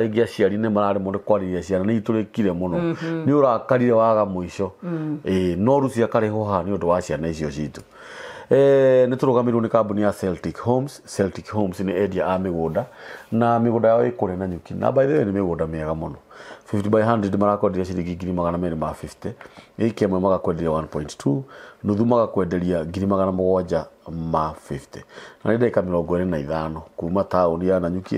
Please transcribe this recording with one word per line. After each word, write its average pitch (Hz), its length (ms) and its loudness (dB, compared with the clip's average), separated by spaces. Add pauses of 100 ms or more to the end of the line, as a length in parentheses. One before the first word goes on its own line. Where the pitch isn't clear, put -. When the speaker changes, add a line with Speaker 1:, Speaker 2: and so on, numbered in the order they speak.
Speaker 1:
rĩngĩ 113 160 2
aciari 104 340 2
nĩ 110 120 0
mararemwo 101 420 2
nĩ 98 80 -4
kwarĩria 92 480 0
ciana, 95 180 0
nĩ 110 160 2
itũrĩkire 107 580 0
mũno. 90 180 -2
Speaker 2:
Mhm. 165 480 -4
Speaker 1:
Nĩ 135 60 2 (100)
ũrakarire 123 500 2
waga 110 300 4 (100)
mũico. 90 380 -4 (140)
Speaker 2:
Mm. 156 420 -6
Speaker 1:
Ĩĩ, 90 320 0
no 131 220 4
Lucy 117 240 0
akarĩhwo 107 420 0
haha 95 180 0
nĩ 98 140 -2
ũndũ 87 80 -4
wa 87 160 4
ciana 78 260 -4
icio 78 220 -4
citũ. 71 320 -8 (680)
Eh, 131 600 6
nĩ 127 60 0
tũrũgamĩrĩirwo 120 460 2
nĩ 110 80 -2
kambuni 104 320 2
ya 101 120 4
Celtic 85 440 -4
Homes. 131 440 -2 (160)
Celtic - 340 -2
Homes 101 280 -2
nĩ 95 240 -2
endia 92 240 -2
a 92 100 0
mĩgũnda. 85 460 -2 (480)
Na 117 280 2
mĩgũnda 117 280 2
yao 117 180 4
ĩ 123 60 0
kũrĩa 92 260 -4
na 95 100 -4
nyuki. 87 260 -8
Na 101 180 0
by 135 160 2
the 147 60 0
way 151 120 2
nĩ 101 80 -2
mĩgũnda 85 340 -2
mĩega 80 320 -4
mũno. 78 160 -8 (500)
Fifty 104 240 -2
by 110 120 4
hundred 107 380 0
marakwenderia 101 460 2
ciringi 90 300 -4
ngiri 90 180 -6
magana 87 240 -2
merĩ 85 200 -2
ma 78 160 -4
fifty. - 360 -12 (500)
Ĩka 107 280 0
ĩmwe 95 120 0
magakwenderia 87 520 0
one 78 160 -2
point 73 300 -8
two. 131 260 -2 (400)
Nuthu 101 220 0
magakwenderia 90 800 0
ngiri 92 220 -4
magana 95 240 2
mũgwanja 92 540 0 (460)
ma 78 220 0
fifty. - 460 -12 (440)
Na 107 100 0
nĩ 117 40 0
ndagĩka 117 240 2
mĩrongo 87 240 0 (120)
ĩrĩ 90 80 0
na 87 140 -2
ithano 80 420 -6 (160)
kuma 90 260 -2
taũni 90 440 0
ya 95 120 2
Nanyuki 90 380 -4